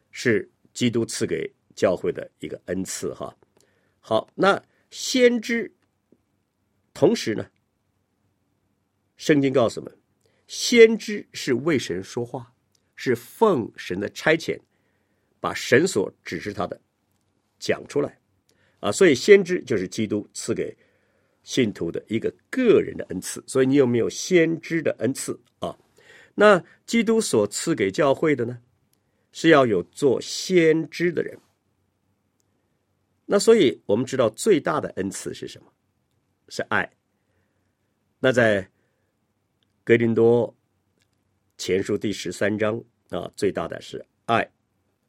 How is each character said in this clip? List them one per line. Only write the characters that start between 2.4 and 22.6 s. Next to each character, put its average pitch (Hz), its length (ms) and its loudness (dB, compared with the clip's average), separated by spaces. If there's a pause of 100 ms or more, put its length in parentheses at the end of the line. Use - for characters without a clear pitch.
个 73 180 -14
恩 92 200 -6
赐 - 300 -8
哈。 - 200 -14 (640)
好， - 360 -4
那 185 260 0 (300)
先 240 500 2
知 233 320 -6 (1200)
同 196 220 4
时 - 180 -4
呢， 107 140 -8 (1700)
圣 147 260 2
经 135 100 0
告 123 160 2
诉 - 120 -8
我 71 60 -12
们， - 120 -20 (480)
先 226 500 6
知 214 380 -10
是 - 220 -2
为 139 240 0
神 95 240 -6
说 120 200 -8
话， 120 300 -12 (420)
是 123 200 0
奉 151 600 0
神 - 240 -8
的 101 100 -4
差 - 280 0
遣， - 220 -6 (800)
把 87 160 -6
神 147 320 2
所 - 260 -2 (100)
指 85 160 -10
示 101 140 -10
他 92 140 -6
的 - 120 -14 (800)
讲 - 300 -6
出 - 120 -4
来 143 200 -6 (600)
啊。 101 120 -4
所 190 160 4
以 143 80 6
先 202 280 6
知 175 200 -4
就 123 120 -4
是 92 120 -4
基 110 180 -4
督 104 280 -4
赐 - 200 -6
给 87 240 -8 (680)
信 117 280 -2
徒 85 180 -8
的 - 200 -10
一 110 100 -2
个 90 140 -6 (160)
个 214 320 2